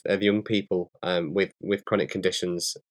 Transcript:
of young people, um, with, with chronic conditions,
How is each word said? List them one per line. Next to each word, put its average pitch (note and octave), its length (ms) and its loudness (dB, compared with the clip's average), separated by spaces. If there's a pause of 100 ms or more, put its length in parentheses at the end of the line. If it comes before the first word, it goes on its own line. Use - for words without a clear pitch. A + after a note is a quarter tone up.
of G2 160 2
young G#2 220 4
people, G2 480 -2 (100)
um, E2+ 320 -2
with, F#2+ 260 2
with G2 260 -2
chronic G2 260 0
conditions, F2+ 640 -2 (140)